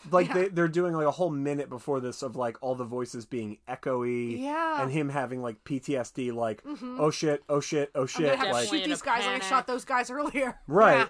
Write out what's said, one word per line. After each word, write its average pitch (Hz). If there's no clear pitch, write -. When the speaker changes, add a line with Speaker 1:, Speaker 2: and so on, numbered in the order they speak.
Speaker 1:
like, 180
Speaker 2:
Yeah. 175
Speaker 1:
they, 185
they're 170
doing, 170
like, 156
a 139
whole 175
minute 143
before 131
this 123
of, 123
like, 120
all 131
the 127
voices 120
being 107
echoey. 123
Speaker 2:
Yeah. 302
Speaker 1:
And 131
him 151
having, 131
like, 117
P 135
T 143
S 120
D, 123
like, 113
Speaker 2:
Mm-hmm. 254
Speaker 1:
Oh, 151
shit, 147
oh, 143
shit, 143
oh, 127
Speaker 2:
"I'm 135
gonna -
Speaker 1:
shit." 147
Speaker 2:
have 262
to -
Speaker 1:
Like, -
Speaker 2:
shoot -
Speaker 3:
Definitely -
in 311
Speaker 2:
these -
Speaker 3:
a -
Speaker 2:
guys 240
like 196
I -
Speaker 3:
panic. 220
Speaker 2:
shot 247
those 254
guys 247
earlier. 277
<laughs> -
Speaker 1:
Right, 180
Speaker 2:
Yeah. 226